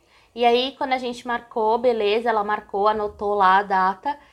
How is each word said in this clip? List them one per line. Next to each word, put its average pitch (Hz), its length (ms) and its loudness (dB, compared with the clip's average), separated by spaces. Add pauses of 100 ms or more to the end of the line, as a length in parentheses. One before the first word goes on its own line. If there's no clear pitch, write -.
(340)
E 233 100 0
aí, 247 340 2
quando 269 140 -4
a 262 60 2
gente 247 280 -8
marcou, 240 520 -2
beleza, 226 500 0
ela 214 160 0
marcou, 208 420 -2
anotou 208 480 -2
lá 190 240 4
a 202 40 4
data 190 540 -2 (160)